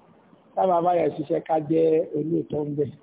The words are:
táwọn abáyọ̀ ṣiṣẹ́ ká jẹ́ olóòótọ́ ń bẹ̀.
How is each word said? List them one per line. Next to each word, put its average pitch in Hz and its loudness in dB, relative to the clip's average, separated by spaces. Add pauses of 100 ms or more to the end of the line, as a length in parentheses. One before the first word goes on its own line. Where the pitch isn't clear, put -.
(500)
táwọn 190 2
abáyọ̀ 170 2
ṣiṣẹ́ 156 -4
ká 160 0
jẹ́ 160 2 (240)
olóòótọ́ 151 -2
ń 147 -6
bẹ̀. 143 -2 (120)